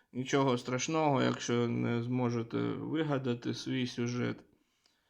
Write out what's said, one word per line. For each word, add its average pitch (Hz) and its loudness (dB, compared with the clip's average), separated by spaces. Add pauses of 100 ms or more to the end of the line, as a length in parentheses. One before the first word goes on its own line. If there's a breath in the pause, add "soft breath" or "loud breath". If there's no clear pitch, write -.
(140 soft breath)
Нічого 131 4
страшного, 139 2
якщо 120 2
не 117 0
зможете 120 -2
вигадати 120 -2
свій 131 -4
сюжет. 120 -4 (720)